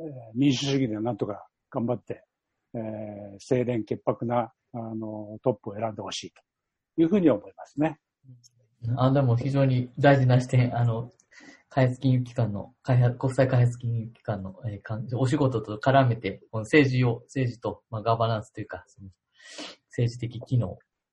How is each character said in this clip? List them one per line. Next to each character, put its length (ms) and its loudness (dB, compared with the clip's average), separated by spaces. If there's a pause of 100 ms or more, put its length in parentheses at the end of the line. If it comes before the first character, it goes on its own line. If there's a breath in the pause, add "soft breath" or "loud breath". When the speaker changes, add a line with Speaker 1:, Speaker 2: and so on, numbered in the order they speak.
(340)
Speaker 1:
民 180 4
主 120 -4
主 80 0
義 160 0
で 80 -4
は 40 -6
な 120 -2
ん 40 -8
と 80 -2
か 220 -10 (240)
頑 140 -4
張 100 0
っ 80 -12
て、 200 -12 (500)
え 40 -10
ー、 640 -10
清 240 0
廉 220 -2
潔 200 -6
白 200 -4
な、 260 -2 (220)
あ 40 -10
の 640 -10
ー、 40 -20
ト 80 2
ッ 20 -4
プ 160 -10
を 60 -12
選 160 -4
ん 40 -14
で 60 -12
ほ 100 -10
し 160 -12
い 40 -18
と 100 -20 (600)
い 40 6
う 20 0
ふ 60 2
う 60 4
に 100 6
思 180 2
い 80 -20
ま 100 -16
す 140 -10
ね。 180 -2 (1000)
Speaker 2:
あ、 140 4
で 100 4
も 160 4
非 140 -2
常 140 2
に 240 2 (100)
大 200 8
事 80 4
な 140 6
視 80 -8
点。 280 2
あ 60 2
の、 280 -2 (580 loud breath)
開 180 2
発 140 -4
金 120 2
融 100 2
機 100 -10
関 180 0
の、 300 -10
開 160 2
発、 200 4
国 160 -2
際 140 4
開 180 4
発 120 -2
金 180 -4
融 120 -4
機 160 -20
関 200 -6
の、 120 -12 (120)
え 120 -8
ー、 20 -16
か 160 -8
ん-、 180 -8
お 120 0
仕 100 0
事 240 0
と 160 -10
絡 300 4
め 100 0
て、 240 -8 (100)
こ 60 -8
の 60 -4
政 280 6
治 140 2
を、 200 -2
政 300 -4
治 60 -18
と、 280 -8
ま 100 -8
あ、 20 -8
ガ 160 2
バ 100 2
ナ 120 0
ン 40 -8
ス 80 -20
と 80 -14
い 40 -10
う 40 -12
か、 200 -12
そ 140 -20
の、 80 -20 (800 loud breath)
政 220 -2
治 80 -16
的 220 -10
機 160 -2
能、 200 -2 (360)